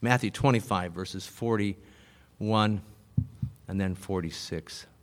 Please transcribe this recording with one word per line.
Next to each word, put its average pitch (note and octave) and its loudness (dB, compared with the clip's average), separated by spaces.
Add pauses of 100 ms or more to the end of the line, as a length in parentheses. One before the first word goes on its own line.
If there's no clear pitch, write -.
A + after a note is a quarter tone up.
Matthew A#2+ 4
twenty-five, G2+ 2
verses F#2 -8
forty-one G#2+ -2 (840)
and F#2+ -2
then F#2+ 0
forty-six. E2+ -6 (180)